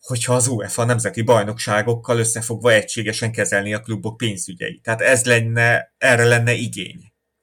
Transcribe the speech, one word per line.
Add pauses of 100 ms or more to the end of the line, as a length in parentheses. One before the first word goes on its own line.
hogyha
az
uefa
nemzeti
bajnokságokkal
összefogva
egységesen
kezelni
a
klubok
pénzügyeit.
Tehát
ez
lenne,
erre
lenne
igény. (300)